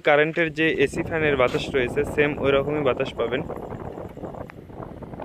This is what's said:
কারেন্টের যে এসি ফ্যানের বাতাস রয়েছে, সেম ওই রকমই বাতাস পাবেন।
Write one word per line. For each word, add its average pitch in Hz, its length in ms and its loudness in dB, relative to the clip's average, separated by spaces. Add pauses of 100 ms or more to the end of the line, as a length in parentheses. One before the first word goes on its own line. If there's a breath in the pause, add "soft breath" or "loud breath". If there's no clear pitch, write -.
কারেন্টের 160 420 4 (100)
যে 160 80 4 (180)
এসি 156 240 0
ফ্যানের 156 320 2
বাতাস 127 240 2 (100)
রয়েছে, 127 260 0 (140)
সেম 147 160 4 (140)
ওই 139 120 4
রকমই 147 320 0
বাতাস 131 300 0
পাবেন। 120 220 0 (1800)